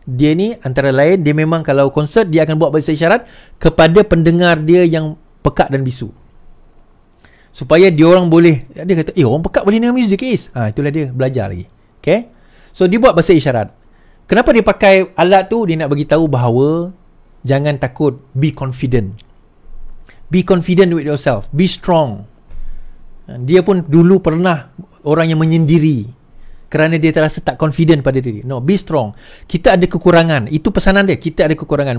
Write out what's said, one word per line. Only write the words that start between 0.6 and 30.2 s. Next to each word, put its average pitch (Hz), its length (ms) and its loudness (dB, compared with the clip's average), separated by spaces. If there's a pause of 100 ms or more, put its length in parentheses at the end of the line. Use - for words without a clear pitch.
antara 135 320 -2
lain, 156 320 2
dia 147 80 0
memang 156 320 -2
kalau 139 240 2
konsert, 151 400 -2
dia 156 160 2
akan 156 160 -2
buat 160 80 2
bahasa 151 240 -2
isyarat 165 320 0 (320)
kepada 165 480 4
pendengar 170 560 2
dia 175 240 2
yang 156 320 -2 (240)
pekak 170 320 -2
dan 135 80 -2
bisu. 127 320 -8 (1400)
Supaya 175 400 2
dia 160 160 2
orang 175 240 4
boleh, 165 480 2
dia 165 240 -2
kata, - 160 -6
"Eh, 165 80 2
orang 127 160 0
pekak - 240 -2
boleh 214 160 0
dengar 240 160 0
muzik, 202 240 0
Is." 254 320 -4
Ha, 117 240 -4
itulah 143 160 -4
dia 151 160 -4
belajar 127 400 -4
lagi. 90 160 -12 (400)
Okey? 214 280 -2 (420)
So, 185 160 2
dia 220 80 0
buat 233 160 4
bahasa 170 160 2
isyarat. 127 400 0 (560)
Kenapa 208 240 0
dia 233 160 4
pakai 190 480 2
alat 185 320 2
tu? 226 160 -4
Dia 165 160 -2
nak 147 160 -2
bagi 143 160 -4
tahu 160 160 2
bahawa 139 640 0 (560)
jangan 139 320 -2
takut, 131 400 -4 (160)
be 143 160 0
confident. 123 640 -6 (1120)
Be 175 160 0
confident 180 480 2
with 160 160 -4
yourself. 139 480 -4
Be 180 160 0
strong. 135 560 -2 (1000)
Dia 131 380 0
pun 180 240 0
dulu 170 320 4
pernah 165 560 -2 (320)
orang 160 240 0
yang 156 80 0
menyendiri 156 720 0 (560)
kerana 160 320 0
dia 156 160 0
terasa 156 240 -2
tak - 160 -6
confident 156 480 0
pada 135 160 -2
diri. 117 240 -6
No, 127 160 -8
be 143 160 0
strong. 127 400 -4 (320)
Kita - 320 2
ada 175 80 2
kekurangan. 165 640 0